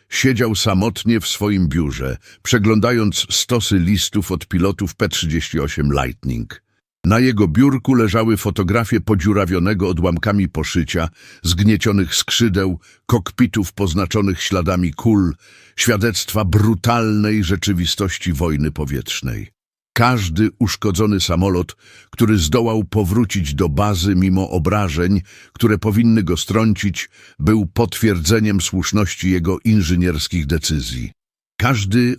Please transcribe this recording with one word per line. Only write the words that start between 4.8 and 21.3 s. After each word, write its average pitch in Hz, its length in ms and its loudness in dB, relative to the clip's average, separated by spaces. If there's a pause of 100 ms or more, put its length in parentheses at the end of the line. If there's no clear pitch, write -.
P 107 140 -2
trzydzieści 80 500 -4
osiem 71 340 -2
Lightning. 62 680 -6 (420)
Na 107 140 4
jego 113 280 2
biurku 131 460 2
leżały 113 440 2
fotografie 104 640 0
podziurawionego 95 880 0
odłamkami 90 580 0
poszycia, 82 640 -2 (340)
zgniecionych 98 720 2
skrzydeł, 95 640 -2 (260)
kokpitów 107 680 -2
poznaczonych 98 680 -2
śladami 90 520 -2
kul, 101 420 2 (400)
świadectwa 107 720 0
brutalnej 107 960 2
rzeczywistości 90 920 -2
wojny 76 380 0
powietrznej. 64 760 -6 (460)
Każdy 110 560 2 (100)
uszkodzony 101 600 0
samolot, 90 560 0 (340)